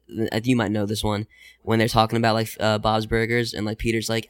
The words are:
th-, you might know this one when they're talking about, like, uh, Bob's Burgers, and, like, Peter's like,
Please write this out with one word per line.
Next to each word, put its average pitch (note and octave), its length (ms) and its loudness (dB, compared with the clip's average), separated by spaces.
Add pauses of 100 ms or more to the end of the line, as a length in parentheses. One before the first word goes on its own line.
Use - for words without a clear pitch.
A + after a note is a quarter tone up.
th-, A2 400 -2
you C3 80 4
might G#2+ 160 0
know G#2+ 140 0
this G#2 180 -4
one G#2 240 -2 (340)
when A2+ 180 2
they're A2 100 4
talking A2+ 280 2
about, A2+ 180 2
like, A2 140 -2 (100)
uh, G#2+ 180 2
Bob's A2 280 0
Burgers, A2+ 480 -2
and, G#2+ 120 -6
like, A2 140 -6
Peter's A2 300 -2
like, A2+ 200 -2